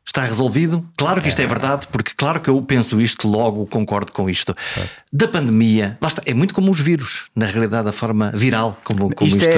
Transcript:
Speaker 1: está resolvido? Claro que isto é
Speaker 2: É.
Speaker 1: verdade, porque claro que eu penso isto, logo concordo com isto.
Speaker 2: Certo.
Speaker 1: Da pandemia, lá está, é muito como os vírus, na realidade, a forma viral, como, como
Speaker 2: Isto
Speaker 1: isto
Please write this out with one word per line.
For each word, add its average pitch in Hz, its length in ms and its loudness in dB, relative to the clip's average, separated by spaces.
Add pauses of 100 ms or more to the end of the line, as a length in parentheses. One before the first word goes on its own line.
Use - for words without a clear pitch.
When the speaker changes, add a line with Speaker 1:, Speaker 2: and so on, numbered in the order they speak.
Speaker 1:
está - 200 -4
resolvido? 135 600 0 (100)
Claro 175 280 0
que 151 60 -2
isto 123 100 -2
é 131 60 0
Speaker 2:
É. - 20 -2
Speaker 1:
verdade, 135 400 -2
porque - 280 -4
claro 156 240 0
que 160 80 -8
eu 135 140 4
penso 117 400 2
isto, 113 260 0
logo 107 380 0
concordo 101 460 -2
com 95 180 -2
isto. 90 300 -2
Speaker 2:
Certo. - 300 -6 (220)
Speaker 1:
Da 180 160 2
pandemia, 113 720 2
lá 156 80 -2
está, - 180 -6
é 127 100 0
muito 170 180 2
como 190 160 2
os 180 100 2
vírus, 147 460 -2 (100)
na 113 120 0
realidade, 110 420 0
a - 20 -2
forma 107 400 0
viral, 110 520 0
como, 98 320 0
como 101 120 2
Speaker 2:
Isto 98 140 4
Speaker 1:
isto 165 160 4